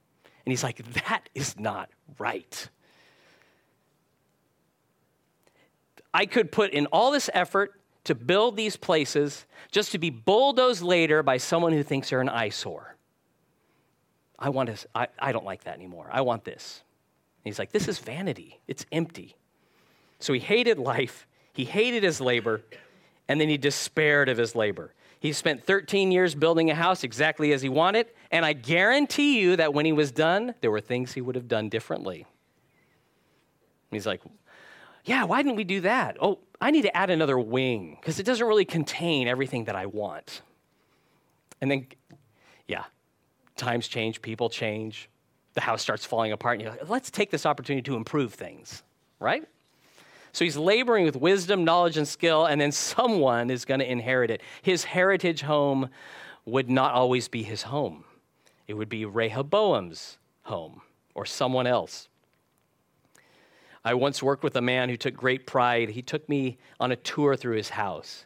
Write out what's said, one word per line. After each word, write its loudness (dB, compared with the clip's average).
And -2
he's -2
like, -6
"That -2
is -8
not -4
right. -8
I 4
could 2
put 0
in 2
all 4
this 0
effort 0
to 0
build 2
these -4
places 0
just 0
to 0
be -2
bulldozed 4
later 4
by 2
someone 2
who 4
thinks -2
they're 0
an 0
eyesore. -6
I -4
want 0
to, -16
I, -2
I -2
don't -4
like -10
that -12
anymore. -18
I 0
want -2
this." -16
And -10
he's -10
like, -10
"This 0
is -4
vanity. -10
It's -12
empty." -6
So -2
he 0
hated 2
life, -4
he -4
hated 0
his 2
labor, 0
and 2
then 2
he 2
despaired 2
of 0
his 0
labor. -2
He -2
spent -2
thirteen 2
years 4
building 4
a 0
house 0
exactly 0
as 2
he -2
wanted, 2
and 2
I 2
guarantee 2
you 6
that 2
when 2
he 4
was 2
done, 0
there 0
were 0
things -4
he -8
would -6
have -8
done 0
differently. -6
And -20
he's -6
like, -4
"Yeah, 0
why 2
didn't 0
we -2
do -2
that? 0
Oh, 2
I 2
need 6
to 0
add 2
another 4
wing, 0
'cause -4
it -8
doesn't 2
really 4
contain 0
everything -2
that -4
I -6
want." -10
And -2
then, -2
yeah, -8
times -4
change, -6
people -4
change, -8
the -4
house -2
starts -4
falling 0
apart, -2
and -6
you're -10
like, -12
"Let's -4
take -2
this -2
opportunity -2
to -4
improve -4
things," -16
right? -2
So 2
he's 0
laboring 4
with 2
wisdom, 2
knowledge, 4
and 0
skill, 2
and 2
then 2
someone 2
is -4
gonna 0
inherit 0
it. -4
His 2
heritage 0
home 0
would 0
not 4
always 4
be -6
his -8
home. -6
It -10
would -8
be -6
Rehoboam's -2
home -12
or -10
someone 0
else. -2
I 0
once 0
worked 0
with -2
a 0
man 2
who -4
took -4
great -2
pride. 2
He -10
took -8
me -2
on 0
a -2
tour 0
through -2
his -4
house. -8